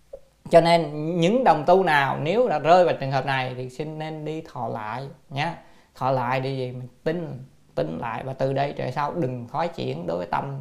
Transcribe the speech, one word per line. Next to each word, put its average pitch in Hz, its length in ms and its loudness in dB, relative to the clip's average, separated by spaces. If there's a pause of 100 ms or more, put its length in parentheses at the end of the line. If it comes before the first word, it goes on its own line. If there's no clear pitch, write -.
(500)
Cho 165 100 10
nên 165 300 4 (300)
những 220 240 4
đồng 156 220 6
tu 190 180 6
nào 139 380 2
nếu 208 260 2
đã 156 100 0
rơi 170 260 6
vào 151 160 2
trường 135 100 -4
hợp 135 160 -2
này 131 300 -2
thì 127 140 -8
xin 156 280 -10
nên 156 260 -8
đi 156 180 -8 (100)
thọ 120 160 -8
lại 117 400 -8 (220)
nhé. 156 220 -4 (420)
Thọ 127 160 -2
lại 127 300 0
đi 135 160 -4
gì 127 160 -6
mình 127 160 -12 (160)
tin, 156 400 -6 (300)
tin 151 240 -4
lại, 117 260 -6
và 131 80 -6
từ 135 200 -2
đây 139 240 -2
trở 131 140 -4
sau 147 240 -4
đừng 127 380 -4
thoái 165 160 -2
chuyển 139 380 -8
đối 170 100 -4
với 180 100 -6
tâm, 139 340 -4